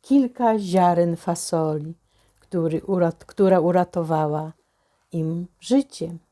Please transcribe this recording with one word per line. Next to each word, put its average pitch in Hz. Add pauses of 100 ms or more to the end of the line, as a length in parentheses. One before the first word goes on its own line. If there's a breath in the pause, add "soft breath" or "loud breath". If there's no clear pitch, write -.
Kilka 247
ziaren 175
fasoli, 160 (460)
który 165
urat-, 180
która 190
uratowała 160 (600)
im 165 (140)
życie. 170 (160)